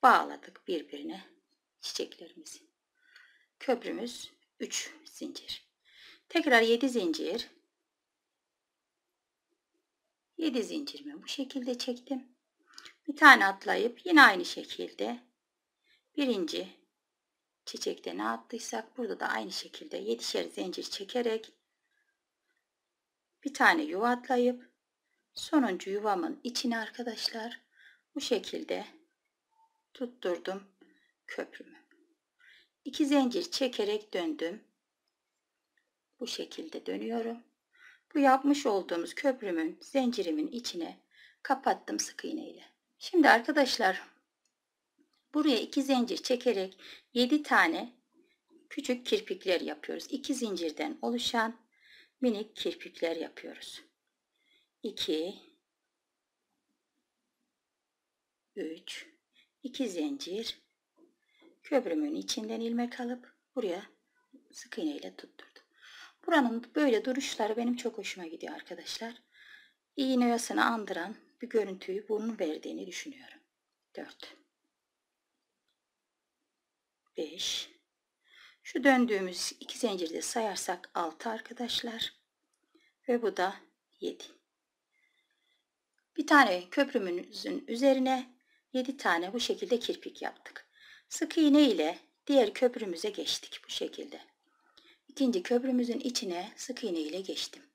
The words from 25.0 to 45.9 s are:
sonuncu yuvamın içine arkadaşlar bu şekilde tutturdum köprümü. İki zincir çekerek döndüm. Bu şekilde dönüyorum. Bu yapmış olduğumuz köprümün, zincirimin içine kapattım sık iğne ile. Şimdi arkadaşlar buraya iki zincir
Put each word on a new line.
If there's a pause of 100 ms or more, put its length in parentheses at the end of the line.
sonuncu
yuvamın
içine
arkadaşlar (540)
bu
şekilde (1080)
tutturdum (640)
köprümü. (1080)
İki
zincir
çekerek
döndüm. (1600)
Bu
şekilde
dönüyorum. (720)
Bu
yapmış
olduğumuz
köprümün,
zincirimin
içine (420)
kapattım
sık
iğne
ile. (340)
Şimdi
arkadaşlar (1300)
buraya
iki
zincir